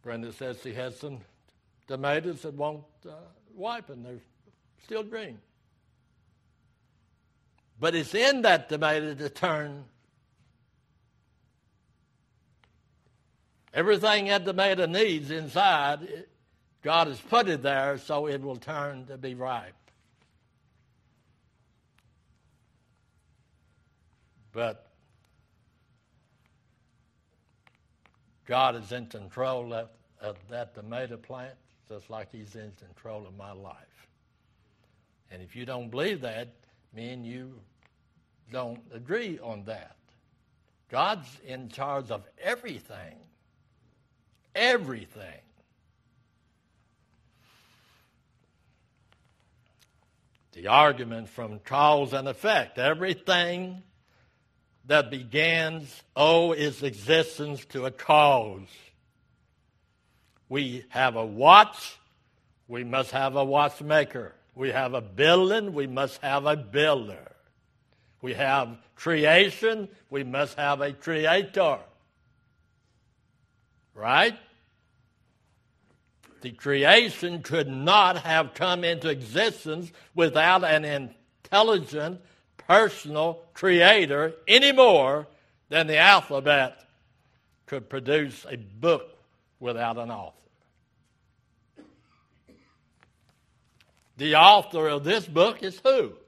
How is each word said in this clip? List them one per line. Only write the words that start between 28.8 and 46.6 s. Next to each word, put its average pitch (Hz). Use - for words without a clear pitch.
in 120
control 120
of, 113
of 104
that 120
tomato 117
plant 131
just 104
like 110
he's 107
in 107
control 104
of 92
my 98
life. 95
And 92
if 90
you 123
don't 123
believe 151
that, 120
me 117
and 123
you 127
don't 120
agree 165
on 107
that. 98
God's 160
in 127
charge 135
of 104
everything. 170
Everything. 127